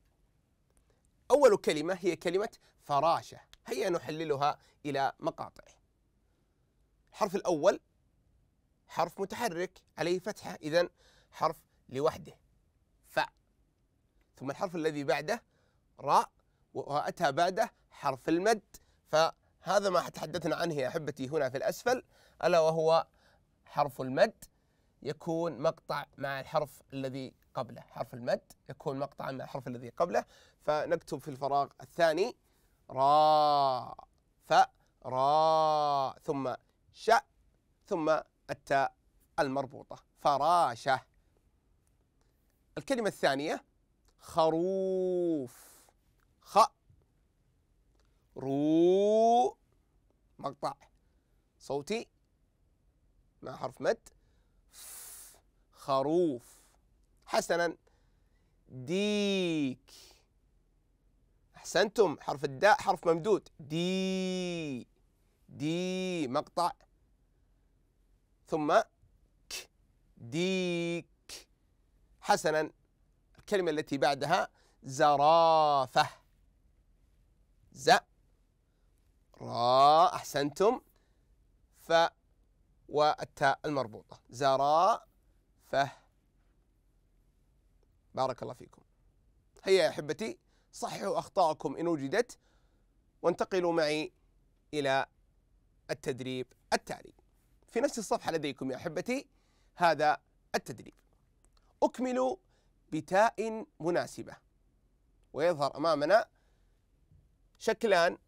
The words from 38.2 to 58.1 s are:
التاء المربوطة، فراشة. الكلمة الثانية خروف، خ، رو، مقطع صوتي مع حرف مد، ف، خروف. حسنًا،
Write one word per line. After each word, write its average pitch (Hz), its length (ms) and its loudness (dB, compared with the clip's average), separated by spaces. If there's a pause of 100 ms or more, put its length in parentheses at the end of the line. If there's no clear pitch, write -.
التاء 139 440 -2 (440)
المربوطة، 123 680 -6 (140)
فراشة. 143 840 2 (1800)
الكلمة 233 300 -2
الثانية 156 560 -2 (540)
خروف، 175 1600 -2 (580)
خ، - 180 0 (1800)
رو، 190 1200 2 (840)
مقطع 139 360 -8 (840)
صوتي 147 500 -6 (1300)
مع 131 140 -12
حرف 127 240 -10
مد، 185 280 -2 (600)
ف، - 680 -20 (360)
خروف. 143 880 -2 (640)
حسنًا، 170 500 -2 (920)